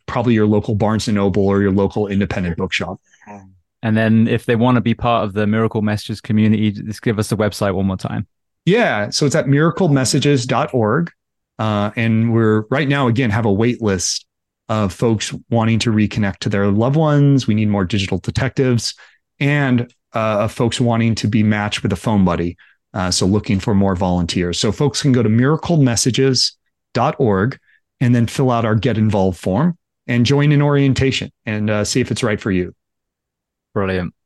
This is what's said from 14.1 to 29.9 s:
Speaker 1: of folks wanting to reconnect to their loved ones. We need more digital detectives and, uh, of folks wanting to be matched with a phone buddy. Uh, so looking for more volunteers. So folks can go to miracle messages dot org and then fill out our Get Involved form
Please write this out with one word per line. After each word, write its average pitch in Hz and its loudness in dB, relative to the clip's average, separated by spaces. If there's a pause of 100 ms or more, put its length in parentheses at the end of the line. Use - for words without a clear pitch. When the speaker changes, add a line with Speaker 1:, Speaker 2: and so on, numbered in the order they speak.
Speaker 1:
of 107 -2
folks 113 -2 (160)
wanting 113 2
to 113 0
reconnect 107 0
to - -6
their 101 0
loved 113 0
ones. 143 2
We 107 0
need 107 0
more 101 0
digital 98 -2
detectives 127 -2 (460)
and, 139 0 (320)
uh, 110 0
of 110 -4
folks - -2
wanting 113 2
to 107 -4
be 107 2
matched 104 0
with 98 -2
a 95 -2
phone 104 0
buddy. 85 -2 (360)
Uh, 92 -4
so 95 0
looking 101 0
for 107 -2
more 98 2
volunteers. 90 -2
So 110 -2
folks - -2
can 139 2
go 123 2
to 107 2
miracle 139 2
messages 131 2 (360)
dot 127 0
org 107 0 (420)
and 123 4
then 117 2
fill 131 0
out 117 0
our 110 2
Get 113 0
Involved 98 0
form 123 0 (300)